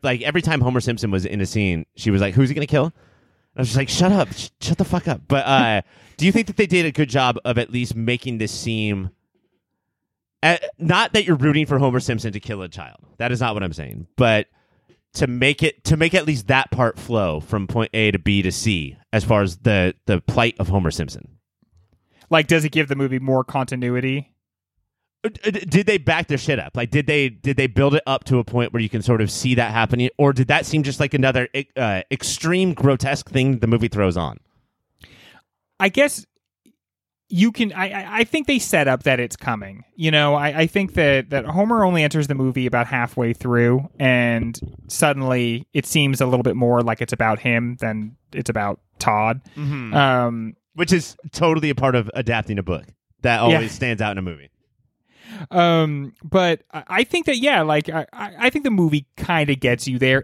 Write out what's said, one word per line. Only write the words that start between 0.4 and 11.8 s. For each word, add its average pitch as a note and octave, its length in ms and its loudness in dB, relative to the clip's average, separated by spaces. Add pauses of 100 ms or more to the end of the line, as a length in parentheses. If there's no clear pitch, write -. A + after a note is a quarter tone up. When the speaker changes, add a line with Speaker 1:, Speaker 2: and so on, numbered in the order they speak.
Speaker 1:
time D#3 200 -2
Homer B2+ 200 2
Simpson A#2 300 -2
was F#2+ 140 0
in G#2 160 -4
a F#2+ 40 -2
scene, F2+ 400 -2 (100)
she - 160 -2
was G2 100 4
like, G2 140 0
"Who's C3 140 6
he D3 60 -4
gonna D3 120 -4
kill?" D3 180 2
And E3 80 -6 (640)
I - 40 -4
was B2+ 80 0
just A2 80 -2
like, C3+ 120 0
"Shut F3+ 220 2
up. F#3+ 220 2
Sh-, - 160 -12 (120)
shut - 160 -2
the F#3+ 80 0
fuck F3+ 220 -4
up." C#3+ 200 -4
But, C#3 180 2
uh, A#2+ 360 2 (180)
<laughs> - 180 -20
do D3+ 80 0
you F#3+ 60 6
think A3 160 2
that G3+ 80 -10
they G#3 120 4
did E3+ 180 2
a D3+ 60 -2
good D3 180 0
job B2 340 0
of A#2+ 140 -2
at A#2+ 140 -2
least B2 240 -4
making A#2+ 420 -4
this G#2+ 160 -4
seem, G#2 560 -4 (1300)
uh, E3 160 4 (220)
not F3+ 340 2
that G#3+ 120 2
you're E3 100 4
rooting D3 300 2
for C#3 120 0
Homer B2+ 220 2